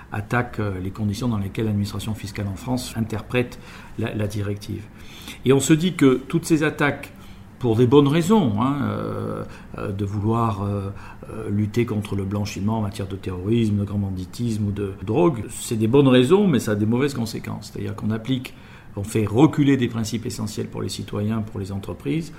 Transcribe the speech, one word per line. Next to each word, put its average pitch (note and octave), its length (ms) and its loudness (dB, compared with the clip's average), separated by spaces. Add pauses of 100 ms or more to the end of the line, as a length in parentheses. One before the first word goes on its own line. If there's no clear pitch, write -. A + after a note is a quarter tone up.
(120)
attaque, A#2+ 480 -2
euh, G2+ 180 -2
les F#2 120 -4
conditions G#2 380 -2
dans A2 100 0
lesquelles G2 260 -4
l'administration G#2 500 -2
fiscale G2+ 320 -6
en G2 100 -6
France B2+ 380 -4
interprète A2+ 640 -2 (400)
la, A2 160 -2
la G#2 120 -2
directive. G2+ 560 -6 (640)
Et B2+ 80 8
on C#3 60 6
se D3 120 4
dit D#3+ 220 4
que C3 340 6
toutes D#3+ 160 0
ces D#3 200 4
attaques D3 500 0 (460)
pour A2+ 160 2
des B2 100 8
bonnes C#3 220 8
raisons, D#3+ 520 4
hein, C#3 220 0
euh, G#2+ 600 -4 (340)
euh, G#2+ 140 -4
de G2+ 120 -2
vouloir, G#2 580 0
euh, G2+ 280 -4 (400)
euh, A2 200 -8
lutter G#2 340 0
contre G#2 320 -2
le G2 80 -2
blanchiment G2+ 540 -2
en - 20 -2
matière G#2+ 260 -4
de G2 100 -8
terrorisme, G#2 600 0
de G2+ 80 2
grand G2+ 140 -2
banditisme G2+ 720 -2
ou G2 40 -2
de G2 220 -4 (100)
drogue. B2 460 2
C'est - 260 -6
des A2 100 2
bonnes C3+ 220 6
raisons, C#3+ 400 8
mais C3 100 4
ça G#2+ 140 0
a - 20 4
des G#2 120 2
mauvaises B2+ 280 2
conséquences. A2 560 -6
C'est-à-dire G2+ 240 -8
qu'on G#2+ 160 -4
applique, A#2+ 440 -4 (420)
on G2 80 -6
fait G#2+ 220 0
reculer C#3 500 4
des A#2 120 0
principes A2+ 360 -4
essentiels A2 440 -6
pour A2+ 120 -8
les G#2 80 -4
citoyens, G#2+ 540 -4
pour G#2 180 -8
les F#2+ 100 -6
entreprises, G#2 680 -6